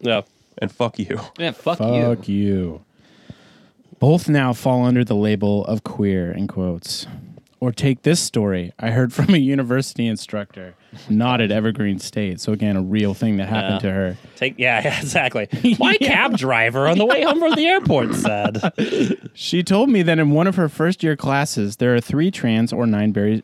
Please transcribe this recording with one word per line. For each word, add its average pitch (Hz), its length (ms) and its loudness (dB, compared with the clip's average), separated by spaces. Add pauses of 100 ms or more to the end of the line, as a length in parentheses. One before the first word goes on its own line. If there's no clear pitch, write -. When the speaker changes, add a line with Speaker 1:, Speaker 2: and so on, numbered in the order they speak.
Speaker 1:
Yeah. 113 220 0 (360)
Speaker 2:
And 101 120 -4
fuck - 280 -4
you. 104 200 -6 (200)
Speaker 3:
Yeah, 170 140 -4
fuck 170 280 -4
you. 220 60 0 (300)
Speaker 4:
Fuck 95 120 -12
you. 98 560 -2 (1120)
Both 160 300 4
now 135 240 2
fall 123 320 0
under 123 200 4
the 104 120 0
label 104 480 0
of 107 200 -4
queer, 95 460 -2
in 90 180 -4
quotes. - 580 -6 (540)
Or 127 120 0
take 135 300 0
this 170 180 2
story 95 580 -2
I 113 120 -4
heard 120 220 2
from 190 220 4
a 165 40 6
university 131 680 0
instructor, 101 680 -8 (340)
not 120 300 2
at 104 100 2
Evergreen 104 480 0
State. 98 420 -6
So 110 120 -4
again, 104 240 0
a 95 60 0
real 101 320 0
thing 110 240 -2
that 98 100 -4
happened 98 340 -2
Speaker 1:
Yeah. 104 80 -2
Speaker 4:
to - 0 -
her. 95 260 -2 (200)
Speaker 1:
Take, 131 220 -4
yeah, 123 220 2
<laughs> - 40 -2
yeah, 151 160 -2
exactly. 135 480 -2 (160)
Speaker 4:
<laughs> 233 160 4
Speaker 1:
My 381 200 4
Speaker 4:
Yeah. 285 80 2
Speaker 1:
cab 240 300 2
driver 131 480 2
on 175 120 4
the 208 60 4
way 277 200 2
home 311 160 2
from 330 160 2
the 311 100 2
airport 165 480 2
said. 107 640 -2
<laughs> 240 560 -2
Speaker 4:
She 175 300 -2
told 208 260 2
me 202 120 4
that 165 180 4
in 147 100 4
one 160 160 4
of 190 80 0
her 170 140 2
first 165 340 -2
year 156 140 0
classes, 135 600 -2
there 123 200 2
are 120 40 2
three 156 300 0
trans 113 420 0
or 120 140 -2
non-binary, 107 580 0